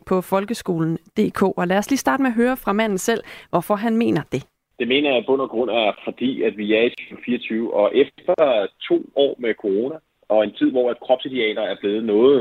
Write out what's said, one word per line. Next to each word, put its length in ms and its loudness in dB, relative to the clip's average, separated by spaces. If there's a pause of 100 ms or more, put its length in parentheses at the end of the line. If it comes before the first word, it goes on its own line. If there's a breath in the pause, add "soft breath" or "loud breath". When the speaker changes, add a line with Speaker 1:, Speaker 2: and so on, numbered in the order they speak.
Speaker 1:
på 140 2
folkeskolen 800 -2 (180)
D 140 2
K. 120 -2
Og 240 0
lad 120 2
os 120 -4
lige 80 2
starte 240 0
med 80 2
at 60 -4
høre 200 2
fra 160 -6
manden 260 0
selv, 240 -2 (280 loud breath)
hvorfor 240 0
han 220 0
mener 260 2 (100)
det. 140 -6 (320)
Speaker 2:
Det 100 -2
mener 220 2
jeg 80 2
i 80 -2
bund 140 0
og 100 -4
grund 200 -2
er, 220 2 (120)
fordi 380 -4
at 140 0
vi 180 0
er 80 4
i 160 2
tyve 260 -16
fireogtyve, 500 -4
og 160 2 (120)
efter 320 -2 (540)
to 80 2 (200)
år 220 2
med 240 -4
corona, 340 -2 (320)
og 160 4
en 140 -4
tid, 120 2
hvor 200 0
at 160 -8
kropsidealer 560 -2
er 180 -4
blevet 240 -2
noget, 360 6